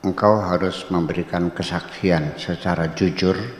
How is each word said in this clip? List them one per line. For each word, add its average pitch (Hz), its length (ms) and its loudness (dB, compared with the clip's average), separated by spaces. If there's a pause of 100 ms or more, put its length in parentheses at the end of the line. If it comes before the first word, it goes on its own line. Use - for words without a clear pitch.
engkau 104 400 6
harus 90 480 0
memberikan 87 580 0
kesaksian 85 840 -2
secara 82 580 -2
jujur 92 400 2 (240)